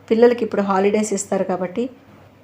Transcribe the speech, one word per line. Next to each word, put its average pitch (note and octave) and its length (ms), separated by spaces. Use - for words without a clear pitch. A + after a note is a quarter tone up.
పిల్లలకి A#3 360
ఇప్పుడు G3+ 160
హాలిడేస్ G3+ 520
ఇస్తారు F#3+ 300
కాబట్టి, F#3 460